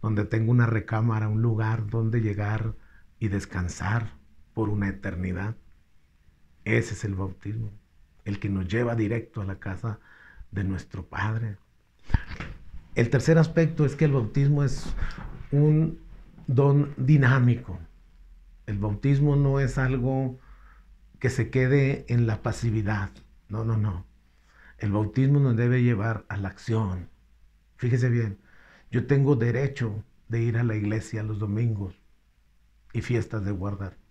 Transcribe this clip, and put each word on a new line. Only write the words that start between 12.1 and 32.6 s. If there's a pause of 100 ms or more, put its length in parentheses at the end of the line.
El
tercer
aspecto
es
que
el
bautismo
es (600)
un (480)
don
dinámico. (880)
El
bautismo
no
es
algo (800)
que
se
quede
en
la
pasividad. (380)
No,
no,
no. (720)
El
bautismo
nos
debe
llevar
a
la
acción. (680)
Fíjese
bien, (540)
yo
tengo
derecho (240)
de
ir
a
la
iglesia
los
domingos (960)